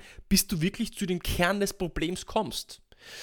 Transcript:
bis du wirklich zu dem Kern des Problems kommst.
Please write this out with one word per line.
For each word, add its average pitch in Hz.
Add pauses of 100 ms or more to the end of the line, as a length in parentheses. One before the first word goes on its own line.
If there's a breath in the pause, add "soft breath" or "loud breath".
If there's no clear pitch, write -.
(280 loud breath)
bis -
du 170
wirklich 196
zu 202
dem 175
Kern 190
des 196
Problems 170
kommst. - (400 loud breath)